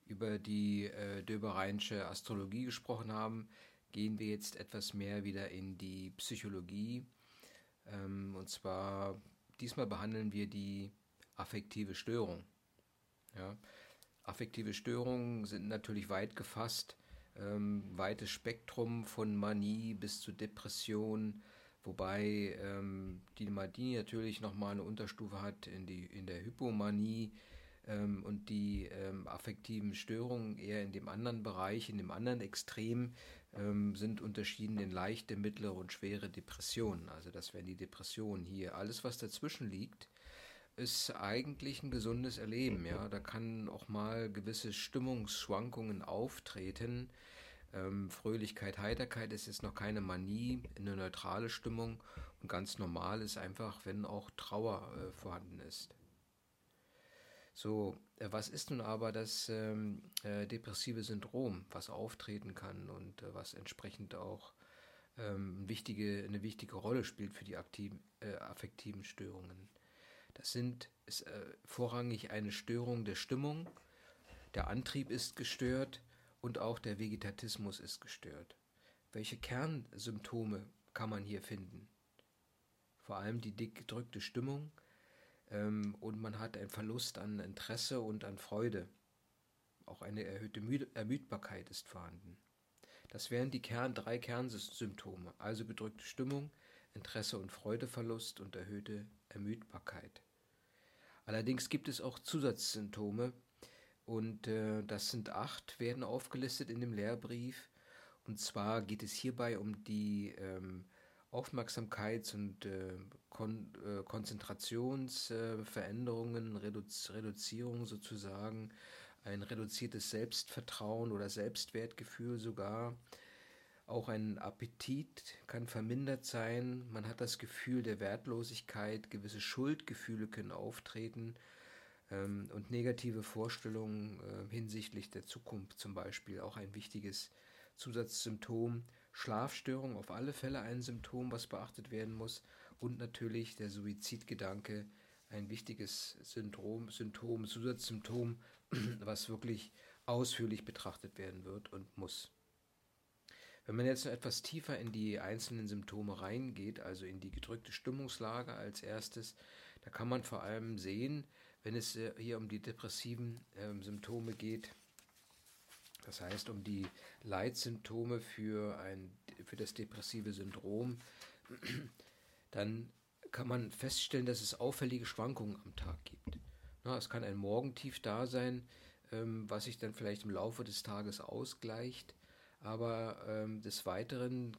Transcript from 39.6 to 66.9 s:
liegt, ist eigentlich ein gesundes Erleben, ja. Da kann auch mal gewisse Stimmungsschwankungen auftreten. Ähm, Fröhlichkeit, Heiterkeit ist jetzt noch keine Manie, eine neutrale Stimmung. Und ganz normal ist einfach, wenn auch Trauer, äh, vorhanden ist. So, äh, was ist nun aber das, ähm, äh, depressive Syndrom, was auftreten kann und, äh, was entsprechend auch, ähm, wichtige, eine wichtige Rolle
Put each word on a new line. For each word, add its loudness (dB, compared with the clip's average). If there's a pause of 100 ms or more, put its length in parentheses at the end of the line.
liegt, -6 (680)
ist 2
eigentlich 2
ein -2
gesundes 2
Erleben, 4
ja. 0
Da 0
kann -2
auch -8
mal 2
gewisse 0
Stimmungsschwankungen 2
auftreten. -2 (600)
Ähm, 2
Fröhlichkeit, 0
Heiterkeit 2
ist -4
jetzt -4
noch 0
keine 2
Manie, 2 (140)
eine 0
neutrale 0
Stimmung. 0 (380)
Und -8
ganz 0
normal 2
ist -2
einfach, -4
wenn 0
auch -4
Trauer, 2
äh, -4
vorhanden -6
ist. -8 (1700)
So, 4 (200)
äh, -2
was 2
ist -4
nun 2
aber 2
das, 0
ähm, 2 (220)
äh, 2
depressive -2
Syndrom, 0
was -6
auftreten -4
kann -6
und, -8
äh, -8
was -6
entsprechend -8
auch, -6 (640)
ähm, -2
wichtige, 2
eine 0
wichtige -4
Rolle 4